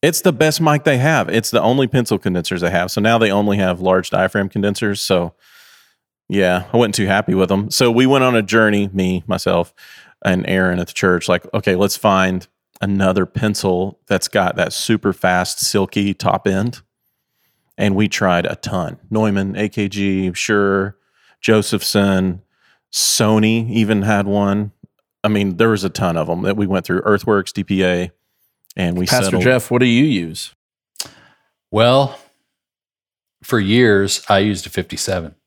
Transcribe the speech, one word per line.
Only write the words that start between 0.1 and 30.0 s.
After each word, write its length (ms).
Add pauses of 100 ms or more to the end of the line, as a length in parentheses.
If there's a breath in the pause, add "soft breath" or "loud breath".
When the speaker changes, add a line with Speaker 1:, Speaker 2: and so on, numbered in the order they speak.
Speaker 1:
the 120
best 280
mic 240
they 140
have. 300
It's 220
the 100
only 280
pencil 300
condensers 420
they 100
have. 200
So 100
now 180
they 140
only 240
have 240
large 300
diaphragm 380
condensers. 520
So, 340 (920 soft breath)
yeah, 440
I 40
wasn't 180
too 120
happy 280
with 140
them. 220
So 200
we 160
went 160
on 140
a 60
journey, 500
me, 340
myself, 480 (500 loud breath)
and 220
Aaron 320
at 80
the 60
church, 360
like, 260
"Okay, 200
let's 220
find 500 (340)
another 460
pencil 800
that's 220
got 260
that 180
super 400
fast, 460
silky 560
top 320
end." 340 (960)
And 200
we 120
tried 380
a 100
ton. 420 (120)
Neumann, 460
A 120
K 200
G, 440
Shure, 640 (440)
Josephson, 1000 (500)
Sony 800
even 320
had 260
one. 420 (540)
I 40
mean, 280
there 140
was 120
a 80
ton 260
of 140
'em 120
that 140
we 120
went 180
through. 180
Earthworks, 480
D 120
P 200
A, 280 (640)
and 200
we 100
Speaker 2:
Pastor 180
Speaker 1:
settled. 180
Speaker 2:
Jeff, 280
what 100
do 60
you 180